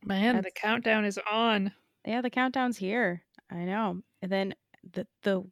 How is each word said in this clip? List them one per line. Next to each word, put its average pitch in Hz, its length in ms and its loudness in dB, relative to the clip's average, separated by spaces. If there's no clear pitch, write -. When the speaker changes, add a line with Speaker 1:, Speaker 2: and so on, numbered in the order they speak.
Speaker 1:
Man, 202 320 2
Speaker 2:
that's 190 100 0
Speaker 1:
the 185 60 -6
countdown 220 520 2
is 202 140 -2
on. 214 420 2
Speaker 2:
Yeah, 233 140 -2
the 247 100 -2
countdown's 254 460 0
here. 190 460 0
I 175 140 -6
know. 190 380 -2
And 185 100 -6
then 196 220 0
the, - 140 -8
the 190 300 0